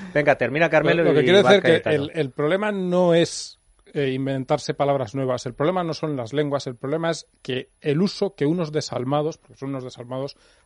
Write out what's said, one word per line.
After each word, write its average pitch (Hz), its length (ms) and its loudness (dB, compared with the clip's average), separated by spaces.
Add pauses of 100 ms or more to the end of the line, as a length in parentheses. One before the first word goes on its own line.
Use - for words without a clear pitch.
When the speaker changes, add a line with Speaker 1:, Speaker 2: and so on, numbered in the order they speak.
(140)
Speaker 1:
Venga, 147 240 4
termina 147 320 0
Carmelo 165 340 4
Speaker 2:
Lo, 170 60 4
lo 143 60 4
que 147 60 4
Speaker 1:
y - 40 4
Speaker 2:
quiero 196 180 6
Speaker 1:
va - 60 6
Speaker 2:
decir 196 140 8
que - 200 4
Speaker 1:
Cayetano. 156 120 2 (100)
Speaker 2:
el, - 140 -8
el 135 120 -2
problema 190 400 -2
no 180 420 2
es, - 460 0 (340)
eh, 139 180 -2
inventarse 135 640 -2
palabras 139 400 -2
nuevas, 127 320 -2
el 120 80 -8
problema 175 300 0
no 160 100 -4
son 151 220 -6
las 120 180 -8
lenguas, 143 320 -2
el 127 100 -8
problema 165 360 -4
es - 160 -8 (160)
que 131 260 -8 (120)
el 156 200 0
uso 202 340 -2
que 143 120 -2
unos 165 240 -2
desalmados, 147 680 -4
porque - 200 -20
son 135 120 -10
unos 135 140 -6
desalmados, 127 540 -10 (280)